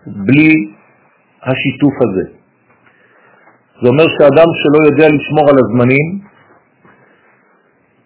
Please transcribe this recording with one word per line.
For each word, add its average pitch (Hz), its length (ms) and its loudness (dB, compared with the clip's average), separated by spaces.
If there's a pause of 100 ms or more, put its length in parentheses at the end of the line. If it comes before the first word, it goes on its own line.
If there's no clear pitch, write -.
בלי 135 460 0 (920)
השיתוף 135 580 -2
הזה. 95 240 -2 (1600)
זה 123 60 0
אומר 139 200 2
שאדם 151 420 2 (100)
שלא 151 260 0
יודע 147 300 2
לשמור 143 340 -2
על 139 120 2
הזמנים, 127 580 -2 (1900)